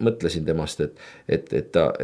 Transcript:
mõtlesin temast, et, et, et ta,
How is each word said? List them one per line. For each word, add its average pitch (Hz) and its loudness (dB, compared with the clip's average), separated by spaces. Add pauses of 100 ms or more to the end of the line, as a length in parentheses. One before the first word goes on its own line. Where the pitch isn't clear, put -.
mõtlesin 85 0
temast, 78 -2
et, - -8 (260)
et, - -2 (100)
et - -2
ta, 80 6 (180)